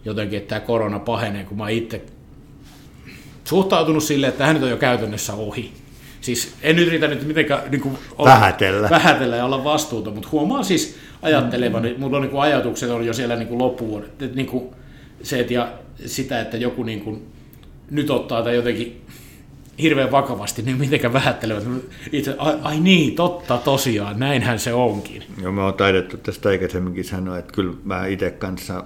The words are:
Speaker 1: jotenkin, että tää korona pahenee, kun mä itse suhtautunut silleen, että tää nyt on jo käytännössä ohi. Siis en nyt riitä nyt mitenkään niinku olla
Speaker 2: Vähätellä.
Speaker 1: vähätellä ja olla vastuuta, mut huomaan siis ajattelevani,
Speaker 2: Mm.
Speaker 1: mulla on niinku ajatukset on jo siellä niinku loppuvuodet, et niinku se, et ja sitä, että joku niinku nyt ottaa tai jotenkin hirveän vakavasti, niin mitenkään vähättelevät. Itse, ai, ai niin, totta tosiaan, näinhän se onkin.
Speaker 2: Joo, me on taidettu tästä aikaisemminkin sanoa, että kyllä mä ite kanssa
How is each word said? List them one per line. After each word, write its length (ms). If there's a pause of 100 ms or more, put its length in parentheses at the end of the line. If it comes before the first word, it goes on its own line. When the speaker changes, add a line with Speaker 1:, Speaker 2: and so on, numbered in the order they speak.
Speaker 1:
jotenkin, 320
että 120
tää 100
korona 400
pahenee, 440
kun 140
mä 120
itse 320 (1400)
suhtautunut 600
silleen, 260
että 140
tää 100
nyt 100
on 60
jo 80
käytännössä 560
ohi. 400 (480)
Siis 400
en 140
nyt 140
riitä 180
nyt 200
mitenkään 440
niinku 200 (260)
olla 140
Speaker 2:
Vähätellä. 580
Speaker 1:
vähätellä 460
ja 100
olla 180
vastuuta, 480
mut 200
huomaan 340
siis 300 (260)
ajattelevani, 720
Speaker 2:
Mm. 60
Speaker 1:
mulla 180
on 60
niinku 160
ajatukset 500
on 160
jo 80
siellä 220
niinku 240
loppuvuodet, 640
et 140
niinku 400 (480)
se, 160
et 120
ja 220 (320)
sitä, 360
että 160
joku 260
niinku 380 (680)
nyt 180
ottaa 340
tai 120
jotenkin 460 (800)
hirveän 300
vakavasti, 500
niin 160
mitenkään 360
vähättelevät. 500 (480)
Itse, 260
ai, 260
ai 160
niin, 360
totta 420
tosiaan, 600
näinhän 400
se 140
onkin. 500 (180)
Speaker 2:
Joo, 100
me 100
on 120
taidettu 440
tästä 320
aikaisemminkin 540
sanoa, 340
että 160
kyllä 200 (100)
mä 220
ite 260
kanssa 540